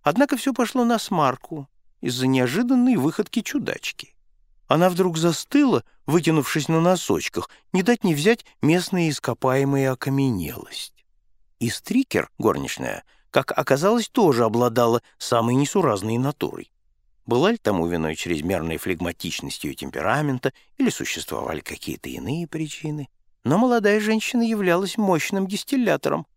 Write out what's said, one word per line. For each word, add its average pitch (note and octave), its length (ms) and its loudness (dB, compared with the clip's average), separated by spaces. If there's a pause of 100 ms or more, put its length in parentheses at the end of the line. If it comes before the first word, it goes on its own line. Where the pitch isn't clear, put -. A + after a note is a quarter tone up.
однако C4 340 2
всё B3+ 180 -2
пошло B3 300 0
насмарку D#3 840 -2 (320)
из-за B2+ 260 -2
неожиданной A3+ 720 2
выходки E3 460 -2
чудачки. - 720 -8 (520)
Она E3 220 4
вдруг F3 300 0
застыла, E3+ 640 2 (220)
вытянувшись D#3 640 2
на E3 120 2
носочках, E3 720 0 (220)
не F#3 100 2
дать A#3 220 2
не F3 100 4
взять F#3 300 2 (180)
местные E3+ 480 2
ископаемые C3+ 800 0
окаменелость. B2+ 1120 -4 (560)
И A#2+ 100 -2
Стрикер, - 680 -2
горничная, C2+ 640 -2 (260)
как - 260 0
оказалось, F#3 520 2
тоже C#3 360 4
обладала A#2 580 2 (160)
самой A#2 360 0
несуразной A#2+ 640 0
натурой. - 520 -6 (560)
Была C#3 260 4
ли A#3 40 -4
тому F#2 300 0
виной D#2+ 300 -2
чрезмерная E2 600 -4
флегматичность E2+ 880 -8
её D2 100 -6
темперамента, B2+ 800 -2 (240)
или C4+ 140 0
существовали - 720 -6
какие-то - 500 -10
иные C3+ 360 -6
причины, D3+ 600 -8 (360)
но C#3 120 2
молодая G#3+ 440 4
женщина A3 420 0
являлась G3 560 0
мощным F#3+ 480 0
дистиллятором, F#3 800 0 (100)